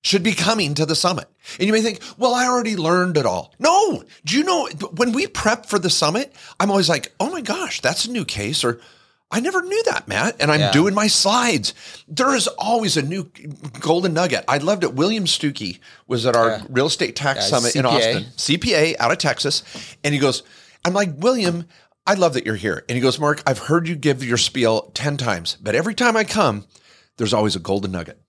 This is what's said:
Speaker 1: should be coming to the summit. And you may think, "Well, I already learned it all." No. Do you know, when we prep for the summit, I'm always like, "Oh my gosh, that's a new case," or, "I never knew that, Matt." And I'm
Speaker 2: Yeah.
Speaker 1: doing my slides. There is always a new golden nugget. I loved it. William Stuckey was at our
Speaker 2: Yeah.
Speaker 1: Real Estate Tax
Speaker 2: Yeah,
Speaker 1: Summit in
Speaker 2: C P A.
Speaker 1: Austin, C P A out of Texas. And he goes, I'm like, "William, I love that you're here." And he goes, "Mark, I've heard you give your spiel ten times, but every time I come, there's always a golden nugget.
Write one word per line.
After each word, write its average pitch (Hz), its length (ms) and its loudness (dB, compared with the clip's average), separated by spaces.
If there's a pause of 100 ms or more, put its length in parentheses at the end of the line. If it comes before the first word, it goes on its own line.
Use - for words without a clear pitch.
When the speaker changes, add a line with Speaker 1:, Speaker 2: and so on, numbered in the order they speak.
Speaker 1:
should 190 200 0
be 208 100 0
coming 175 420 0
to 151 120 0
the 156 80 -2
summit. 180 320 -2 (320)
And 185 80 0
you 208 60 2
may 220 100 4
think, 220 180 -2 (160)
"Well, 240 180 2
I 247 120 2
already 233 300 0
learned 175 400 2
it 131 100 2
all." 90 320 -4
No. 359 440 2 (220)
Do 160 120 -2
you 294 80 2
know, 359 220 0 (260)
when 233 200 0
we 294 140 0
prep 233 400 -2
for 208 120 0
the 175 120 0
summit, 196 420 0 (260)
I'm 202 120 2
always 196 180 2
like, 156 320 -2
"Oh 247 100 -2
my 359 120 -6
gosh, 320 380 -6
that's 156 260 -2
a 226 40 -10
new 226 140 -4
case," 107 400 -4
or, 120 160 -2 (500)
"I 214 100 -2
never 370 220 -2
knew 392 220 -2
that, - 240 -2
Matt." 113 320 0
And 147 100 2
I'm 151 100 4
Speaker 2:
Yeah. 101 120 2
Speaker 1:
doing 185 220 4
my 208 120 2
slides. 208 680 2 (340)
There 254 260 0
is 226 140 0
always 214 480 0
a 151 60 0
new 165 280 -6 (500)
golden 170 340 2
nugget. 151 340 0
I 143 100 2
loved 175 260 0
it. 127 100 -2
William 190 320 0
Stuckey 107 540 -4 (260)
was 120 180 -2
at 123 100 4
our 113 140 6
Speaker 2:
Yeah. 107 220 -2
Speaker 1:
Real 131 160 2
Estate - 300 -2
Tax 139 240 -2
Speaker 2:
Yeah, 110 180 2
Speaker 1:
Summit 117 180 0
in 135 80 2
Speaker 2:
C 127 60 4
P 117 40 2
A. 117 140 4
Speaker 1:
Austin, 107 180 -2 (100)
C 160 220 0
P 240 160 0
A 160 240 2
out 120 140 2
of - 60 -2
Texas. 139 440 -2 (400)
And 147 120 0
he 139 60 0
goes, 135 220 2 (420)
I'm 175 100 0
like, 196 240 0
"William, 175 480 0 (400)
I 196 80 4
love 175 200 4
that - 120 -2
you're 107 100 -2
here." 95 320 -2
And 120 80 -2
he 123 60 0
goes, 127 160 4
"Mark, 147 280 0
I've 139 120 0
heard 165 280 0
you 170 100 -4
give 135 280 0
your 117 140 0
spiel 113 560 0
ten 143 240 -4
times, 95 420 -4
but 104 140 -2
every 170 200 0
time 240 220 2
I 214 80 2
come, 135 400 0 (540)
there's 110 160 0
always 107 200 2
a 92 60 -6
golden 98 320 -2
nugget. 85 260 -10 (100)